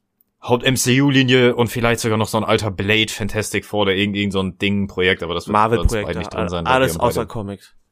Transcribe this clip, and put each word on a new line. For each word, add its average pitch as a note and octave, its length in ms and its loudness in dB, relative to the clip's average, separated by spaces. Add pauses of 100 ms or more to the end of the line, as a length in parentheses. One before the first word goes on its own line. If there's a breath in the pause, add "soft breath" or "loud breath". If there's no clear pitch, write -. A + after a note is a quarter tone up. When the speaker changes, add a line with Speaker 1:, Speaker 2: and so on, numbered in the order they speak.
(420)
Speaker 1:
Haupt-M-C-U-Linie B2+ 1120 2
und A#2 140 0
vielleicht A#2 320 0
sogar A2 160 0
noch G#2+ 100 0
so A2+ 120 -2
ein G#2+ 60 0
alter A2 260 0
Blade, G#2+ 420 0
Fantastic G2+ 540 -4
Four G#2 160 -2
oder G2 120 2
irgend, G2+ 220 0
irgend G#2 160 -2
so F#2+ 80 -2
ein F#2 180 -4
Ding-Projekt, G2 640 0
aber E2+ 120 -4
das E2+ 120 -6
wird - 60 -4
bei G#2 80 4
uns A2 120 2
Speaker 2:
Marvel-Projekt, G#2 340 0
Speaker 1:
beiden E2+ 140 -6
nicht - 120 -10
Speaker 2:
ja, G#2 80 -6
Speaker 1:
drin A2 80 -4
sein, F2 160 -4
weil A#2+ 80 0
Speaker 2:
alles C3 220 2
Speaker 1:
wir - 60 -8
haben A#2+ 80 2
Speaker 2:
außer A#2 120 -2
Speaker 1:
beide A2+ 80 -6
Speaker 2:
Comics. G2+ 460 -10 (180)